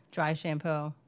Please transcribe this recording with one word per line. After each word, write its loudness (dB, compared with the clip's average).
Dry 2
shampoo. -2